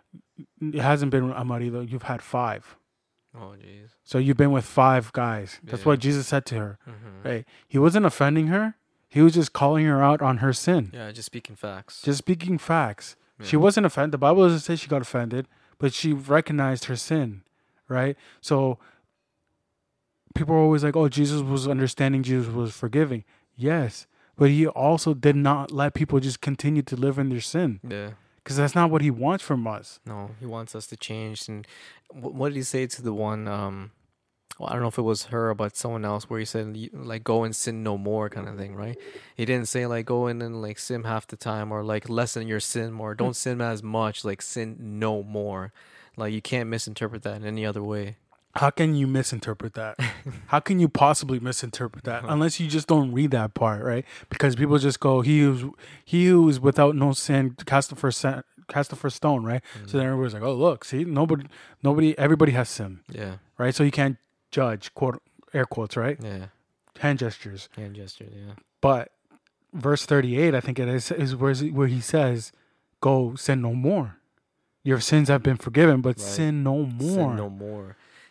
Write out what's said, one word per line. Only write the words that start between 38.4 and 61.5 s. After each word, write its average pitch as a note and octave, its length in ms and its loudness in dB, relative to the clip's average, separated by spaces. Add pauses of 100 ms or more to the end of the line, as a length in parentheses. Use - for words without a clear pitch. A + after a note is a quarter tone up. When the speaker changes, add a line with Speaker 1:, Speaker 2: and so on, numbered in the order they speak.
Speaker 2:
of G#2 80 -12
thing, G2 180 -10
right? G#2+ 220 -10 (400)
He A#2 80 -4
didn't A#2+ 240 0
say, B2 180 -2
like, A#2 200 -4
"Go B2 220 0
in A#2 120 -6
and, A#2 220 -10
like, G#2 160 -10
sin A#2 260 -8
half A2 220 -6
the A2 100 -18
time," G#2+ 340 -6
or, G#2+ 140 -6
like, G#2+ 240 -4
"Lessen A#2 400 -4
your G#2+ 120 -4
sin A2+ 320 -4
more. A2 220 -10
Don't A#2+ 140 0
Speaker 1:
Hmm. B2 40 -4 (120)
Speaker 2:
sin B2 160 -4
as A2+ 220 -4
much, A2 420 -2
like, G2 160 -6
sin A2+ 400 -10
no G#2+ 420 -4
more." G#2 500 -8 (440)
Like, G#2+ 160 -6
you G#2+ 80 -6
can't A#2+ 300 -4
misinterpret A2 540 -6
that G#2 120 -6
in G#2+ 80 -10
any G#2+ 220 -6
other G#2 160 -6
way. G#2 340 -6 (380)
Speaker 1:
How C#3+ 160 2
can D#3 260 2
you C#3 100 2
misinterpret B2 680 -4
that? A2 260 -8 (240)
Speaker 2:
<laughs> - 240 -14
Speaker 1:
How D3 100 4
can F#3 220 2
you E3 80 6
possibly C#3+ 500 2
misinterpret A#2+ 680 -8
that? A#2+ 200 -6
Speaker 2:
Uh-huh. D#3 80 -2
Speaker 1:
Unless D#3 260 2
you E3 80 -4
just D3+ 220 -2
don't C#3+ 240 6
read C#3 180 2
that A2 240 0
part, A2 300 0
right? B2 200 -2 (260)
Because B2 260 2
people D3 220 4
just C#3 200 0
go, C3 220 4
"He D3 220 4
who's, C3+ 200 4 (420)
he F3 220 2
who F3 220 8
is C#3 100 4
without C#3+ 380 4
no C#3 160 4
sin, C3 420 0 (120)
cast C#3 240 2
the C#3+ 40 -16
first C3 260 -2
sa-, C3 220 -2 (240)
cast - 240 -4
the C#3 60 -12
first C#3 200 -6
stone," C#3 280 0
right? A2+ 180 -2 (120)
So A2 60 -16
Speaker 2:
Mm. G2+ 120 -16
Speaker 1:
then C3 140 0
everybody's C3 280 -2
like, G#2+ 80 -10
"Oh, C3 120 -2
look, C#3 300 2
see, C#3+ 200 -4
nobody, D3+ 400 0 (400)